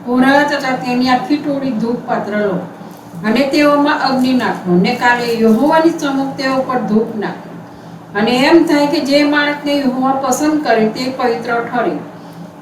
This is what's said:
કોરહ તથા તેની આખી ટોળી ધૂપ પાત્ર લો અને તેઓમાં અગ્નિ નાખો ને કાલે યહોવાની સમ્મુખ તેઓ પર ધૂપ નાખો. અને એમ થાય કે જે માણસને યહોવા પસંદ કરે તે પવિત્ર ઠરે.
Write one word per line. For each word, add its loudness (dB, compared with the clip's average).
કોરહ 4
તથા -2
તેની -2
આખી 2
ટોળી -4
ધૂપ -2
પાત્ર -4
લો 0
અને 2
તેઓમાં 2
અગ્નિ 2
નાખો 0
ને 4
કાલે 0
યહોવાની 4
સમ્મુખ -2
તેઓ 0
પર -2
ધૂપ 0
નાખો. -8
અને 0
એમ 4
થાય 2
કે 0
જે 2
માણસને 0
યહોવા 0
પસંદ 0
કરે 2
તે -4
પવિત્ર -2
ઠરે. -2